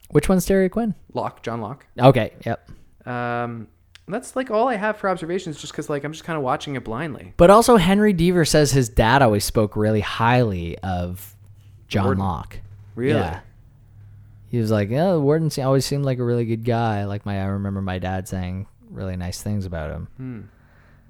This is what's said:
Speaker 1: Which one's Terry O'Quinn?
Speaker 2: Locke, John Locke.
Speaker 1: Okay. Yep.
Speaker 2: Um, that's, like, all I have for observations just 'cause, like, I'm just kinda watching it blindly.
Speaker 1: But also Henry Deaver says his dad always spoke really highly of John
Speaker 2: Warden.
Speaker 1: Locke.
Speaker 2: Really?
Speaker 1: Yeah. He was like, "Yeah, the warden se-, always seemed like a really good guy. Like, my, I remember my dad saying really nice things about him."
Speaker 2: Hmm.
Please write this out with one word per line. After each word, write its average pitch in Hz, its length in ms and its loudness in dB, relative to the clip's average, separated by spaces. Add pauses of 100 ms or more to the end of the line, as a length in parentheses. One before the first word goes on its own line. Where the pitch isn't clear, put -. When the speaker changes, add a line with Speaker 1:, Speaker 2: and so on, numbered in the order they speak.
Speaker 1:
Which 151 200 2
one's 185 160 4
Terry 190 220 2
O'Quinn? 214 260 -2 (200)
Speaker 2:
Locke, 120 280 -4
John 117 200 -6
Locke. 110 260 -12 (100)
Speaker 1:
Okay. 123 360 4 (120)
Yep. - 240 -8 (380)
Speaker 2:
Um, 120 600 -6 (400)
that's, 226 280 -10
like, 262 160 -4
all 226 160 2
I 247 80 0
have 208 220 -4
for 196 120 -2
observations 170 500 -6
just - 140 -14
'cause, 151 160 -10
like, 147 140 -4
I'm 151 80 -8
just 160 140 -14
kinda 160 160 -6
watching 139 340 -4
it 117 80 -8
blindly. 113 540 -10
Speaker 1:
But 170 120 8
also 226 280 8
Henry 202 360 4
Deaver 175 340 4
says 151 260 4
his 127 160 2
dad 120 340 4
always 104 220 4
spoke 107 300 0
really 107 260 2
highly 110 800 0
of 90 560 -6 (520)
John 98 180 -2
Speaker 2:
Warden. 98 180 0
Speaker 1:
Locke. - 360 -6 (360)
Speaker 2:
Really? 131 240 0
Speaker 1:
Yeah. 82 200 -4 (1120)
He 120 100 -2
was 107 100 0
like, 104 220 2
"Yeah, 175 220 2
the 160 60 2
warden 151 300 2
se-, 139 140 -6
always 131 200 2
seemed 143 220 -4
like 127 140 -2
a 123 40 -2
really 120 220 0
good 113 180 -4
guy. 113 420 0
Like, 101 200 -6
my, 101 160 -4
I 95 40 -2
remember 98 360 -4
my 92 160 -4
dad 92 300 -6
saying 92 400 -6 (240)
really 95 240 -8
nice 90 260 -8
things 104 240 -4
about 80 240 -8
him." 82 180 -10 (100)
Speaker 2:
Hmm. 127 240 -12 (680)